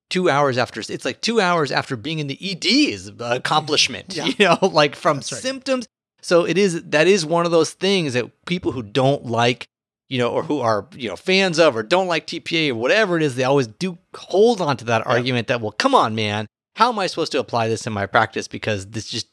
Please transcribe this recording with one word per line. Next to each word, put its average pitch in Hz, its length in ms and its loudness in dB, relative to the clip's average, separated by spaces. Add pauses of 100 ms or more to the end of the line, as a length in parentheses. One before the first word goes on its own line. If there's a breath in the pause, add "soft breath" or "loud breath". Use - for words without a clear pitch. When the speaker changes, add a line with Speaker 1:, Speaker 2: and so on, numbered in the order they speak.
(100)
Speaker 1:
two 180 180 0
hours 139 300 2
after, 117 220 -4
it's - 240 -10
like 131 160 -6
two 226 200 0
hours 175 300 0
after 139 260 -4
being 147 220 -6
in 147 80 -6
the 135 200 -10
E 196 80 -6
D 226 360 2
is 98 160 -10
an 101 140 -18
accomplishment, 139 920 -2
Speaker 2:
Yeah. 151 100 -6
Speaker 1:
<laughs> 135 140 -4
you 208 80 6
know, 170 140 4
like, 156 360 2
from 151 220 0
Speaker 2:
That's - 140 -10
right. 117 100 -8
Speaker 1:
symptoms. 262 440 -4 (340)
So 170 240 2
it 165 140 0
is, 185 260 2
that 151 220 2
is 190 180 4
one 170 220 0
of 165 60 0
those 160 180 4
things 175 440 -2
that 117 300 -6
people 180 280 -4
who 135 100 -8
don't 131 440 0
like, 120 420 0 (400)
you 131 100 -4
know, 120 120 2
or 123 120 0
who 147 180 -4
are, 110 340 0
you 113 140 -8
know, 90 80 -6
fans 185 420 0
of 156 180 4
or 110 60 -2
don't 180 260 0
like 160 180 -4
T 156 140 -10
P 160 280 -2
A 135 40 0
or - 20 -2
whatever 175 420 2
it 160 60 2
is, 139 140 0
they 127 80 0
always 135 220 2
do 175 320 -6 (180)
hold 214 440 2
on 147 180 0
to 120 80 -16
that 113 200 2
Speaker 2:
Yeah. 131 60 0
Speaker 1:
argument 120 360 0
that, 123 120 0
"Well, 107 120 -6
come - 220 2
on, 127 200 4
man, 107 320 -2 (280)
how 226 140 4
am 226 100 -2
I 190 80 0
supposed 165 260 -4
to 147 60 0
apply 113 300 -2
this 113 180 -4
in 117 60 -4
my 101 140 -2
practice? 110 420 0
Because 104 380 -6
this 113 220 -10
just 117 240 -8